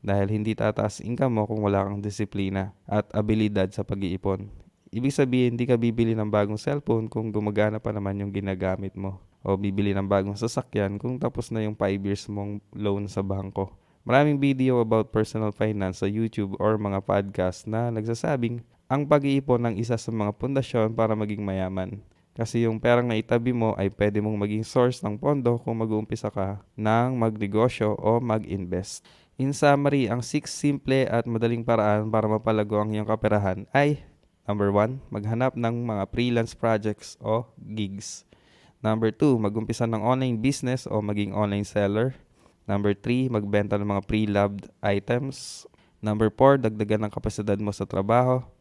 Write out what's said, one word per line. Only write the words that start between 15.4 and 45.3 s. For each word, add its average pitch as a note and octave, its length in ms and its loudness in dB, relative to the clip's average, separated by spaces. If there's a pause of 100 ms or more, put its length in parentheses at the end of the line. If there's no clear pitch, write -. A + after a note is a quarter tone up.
finance G2+ 560 -2
sa - 0 -
YouTube G#2 560 -2
or G#2+ 160 2
mga G2+ 240 -2
podcast G2 640 -2
na A2+ 240 -2
nagsasabing A#2 720 -2 (240)
ang C#3 240 -2
pag-iipon C#3 560 2
ang A#2 80 0
isa A2+ 240 -2
sa A2+ 160 -6
mga G#2 240 -2
pundasyon B2 560 0
para A2 240 2
maging G#2 240 -4
mayaman. F#2+ 560 -4 (400)
Kasi A#2 320 0
yung A2 80 -2
perang A#2+ 320 4
naitabi A#2 400 0
mo A#2 240 2
ay G2 160 0
pwede G#2 320 0
mong G#2+ 160 -2
maging G#2 240 -2
source B2 400 2
ng G#2 160 -4
pondo B2 400 2
kung A#2 240 -4
mag-uumpisa A2 480 -2
ka G2+ 320 -4 (160)
ng A#2 400 2
magnegosyo G#2+ 800 0
o A2+ 240 2
mag-invest. G2 800 -4 (340)
In C3+ 160 -2
summary, C#3+ 560 4
ang A#2+ 160 -2
six - 300 -4
simple C3+ 580 0
at A#2 160 0
madaling A#2 380 0
paraan G#2+ 420 2
para A2 160 2
mapalago G#2+ 560 2
ang G#2+ 160 0
iyong G#2+ 140 -4
kaperahan G#2 640 0
ay, C#3+ 240 4 (480)
number G2+ 240 0
one, A2+ 400 2
maghanap A2+ 480 -2
ng A#2 240 0
mga G#2+ 200 -2 (100)
freelance A#2+ 420 0
projects A2 640 -2
o A2 240 0 (160)
gigs. G#2 640 -8 (560)
Number A2 320 2
two, D3 300 4
mag-umpisa A2+ 480 0
ng A2 100 0
online B2+ 400 0
business B2+ 460 0
o G#2+ 160 -2
maging G2+ 340 -2
online G2+ 320 2
seller. G#2+ 480 0 (480)
Number G2+ 320 2
three, B2+ 320 0
magbenta G#2 480 0
ng G2+ 100 0
mga G2+ 220 -2
pre-loved G2+ 720 0
items. A#2+ 880 -4 (320)